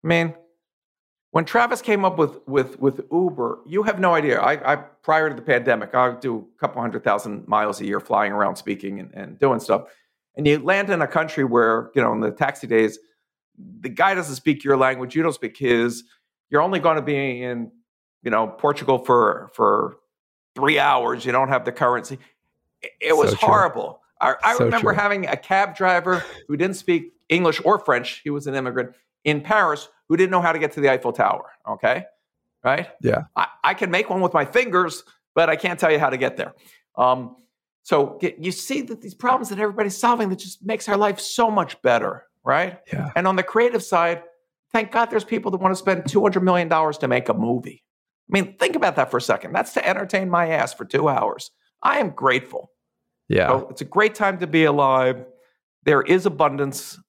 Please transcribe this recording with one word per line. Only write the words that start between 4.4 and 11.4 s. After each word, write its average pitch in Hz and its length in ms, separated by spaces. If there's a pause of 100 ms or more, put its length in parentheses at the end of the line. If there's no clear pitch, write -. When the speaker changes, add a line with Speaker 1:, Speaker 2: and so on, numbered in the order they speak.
Speaker 1:
I, - 20
prior 156 540
to 139 60
the 117 60
pandemic, 120 520
I 127 160
would 120 100
do 113 360
a - 40
couple 127 220
hundred 110 220
thousand 104 440
miles 104 340
a 104 40
year 101 140
flying 101 320
around 101 240
speaking 98 440
and, - 140
and - 260
doing 131 200
stuff. - 240 (520)
And 151 120
you 147 120
land 190 300
in 175 120
a 143 60
country 156 360